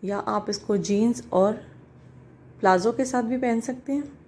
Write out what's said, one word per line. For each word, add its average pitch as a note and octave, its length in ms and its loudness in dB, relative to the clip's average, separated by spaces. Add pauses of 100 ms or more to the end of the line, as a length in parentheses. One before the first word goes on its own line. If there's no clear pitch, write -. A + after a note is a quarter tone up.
या G3+ 140 -4
आप G#3 320 -4
इसको G#3 260 -2
जीन्स G3+ 560 0
और F#3+ 200 4 (1080)
प्लाजो F#3 320 4
के B3 120 0
साथ B3+ 180 -2
भी A#3+ 160 -2
पहन A#3 220 0
सकते C4 320 -8
हैं। C#4+ 240 -6 (120)